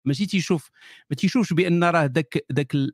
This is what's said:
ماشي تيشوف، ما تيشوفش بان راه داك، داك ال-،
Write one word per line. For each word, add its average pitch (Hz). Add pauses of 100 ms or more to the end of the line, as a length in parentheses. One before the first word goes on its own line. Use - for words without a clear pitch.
ماشي 143
تيشوف، 180 (400)
ما 143
تيشوفش 208
بان 170
راه 170
داك، 143
داك 139
ال-، 139